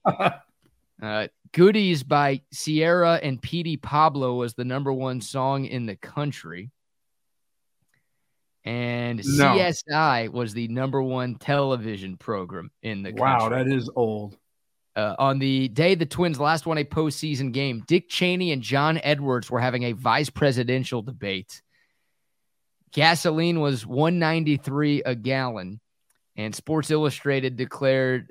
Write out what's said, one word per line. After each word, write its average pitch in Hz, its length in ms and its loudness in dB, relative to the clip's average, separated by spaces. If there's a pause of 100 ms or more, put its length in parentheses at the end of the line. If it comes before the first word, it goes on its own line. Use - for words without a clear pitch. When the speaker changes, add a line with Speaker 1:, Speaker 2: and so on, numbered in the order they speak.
Speaker 1:
<laughs> - 360 0 (600)
Speaker 2:
Uh, 107 260 -4 (240)
Goodies 180 540 6
by 139 360 2 (120)
Sierra 165 720 2
and 131 180 -4
Petey 165 340 -4
Pablo 143 580 2
was 120 200 -4
the 123 100 -6
number 135 280 -2
one 131 280 -4
song 135 440 -2
in 123 200 -6
the 101 120 -8
country. 113 760 -8 (1900)
And 120 600 -4
Speaker 1:
No. 139 300 6
Speaker 2:
C 190 60 6
S 175 320 2
I 135 360 2
was 117 260 -4
the 117 140 -4
number 131 340 -2
one 127 340 -4
television 113 800 -2
program 92 540 -8 (120)
in 104 200 -6
the 95 100 -8
Speaker 1:
Wow, 120 360 2
Speaker 2:
country. 127 160 0
Speaker 1:
that 135 120 0
is 120 200 -4
old. 107 420 -2 (560)
Speaker 2:
Uh, 104 240 -2
on 135 200 2
the 135 300 0
day 160 260 4
the 160 120 0
Twins 165 320 0
last 151 280 0
won 160 120 0
a 147 60 0
postseason 143 680 -2
game, 131 340 -4
Dick 175 220 2
Cheney 180 440 0
and 131 100 -2
John 143 400 2
Edwards 139 480 0
were 120 80 0
having 123 260 0
a 120 80 -2
vice 127 380 0
presidential 127 720 0
debate. 101 600 -8 (1300)
Gasoline 165 680 2
was 131 260 0
one 156 320 2
ninety-three 151 840 0
a 127 100 -2
gallon, 113 640 -4 (560)
and 107 180 -8
Sports 156 360 -4
Illustrated 139 640 0
declared 131 760 0